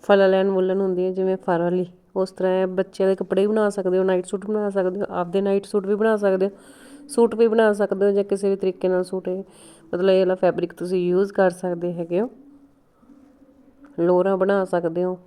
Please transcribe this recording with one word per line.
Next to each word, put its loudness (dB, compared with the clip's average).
ਫਲਾ 4
ਲੈਨ 4
ਵੂਲਨ 0
ਹੁੰਦੀ -2
ਹੈ -2
ਜਿਵੇਂ -2
ਫਰ -2
ਵਾਲੀ, 0
ਉਸ -4
ਤਰ੍ਹਾਂ -2
ਇਹ 0
ਬੱਚਿਆਂ -2
ਦੇ 2
ਕੱਪੜੇ -2
ਵੀ 2
ਬਣਾ 0
ਸਕਦੇ -2
ਹੋ, 2
ਨਾਈਟ 0
ਸੂਟ -8
ਬਣਾ -2
ਸਕਦੇ -2
ਹੋ, -2
ਆਪਦੇ -2
ਨਾਈਟ 0
ਸੂਟ -4
ਵੀ 0
ਬਣਾ 2
ਸਕਦੇ 2
ਹੋ, -4
ਸੂਟ 2
ਵੀ 4
ਬਣਾ 4
ਸਕਦੇ 0
ਹੋ, 4
ਜਾਂ 0
ਕਿਸੇ -2
ਵੀ 0
ਤਰੀਕੇ -4
ਨਾਲ 0
ਸੂਟ -8
ਇਹ -6
ਮਤਲਬ 0
ਇਹ 4
ਵਾਲਾ 2
ਫੈਬਰਿਕ 0
ਤੁਸੀਂ -4
ਯੂਜ਼ 0
ਕਰ 4
ਸਕਦੇ -4
ਹੈਗੇ -4
ਹੋ। -4
ਲੋਅਰਾਂ 2
ਬਣਾ 2
ਸਕਦੇ -2
ਹੋ। -4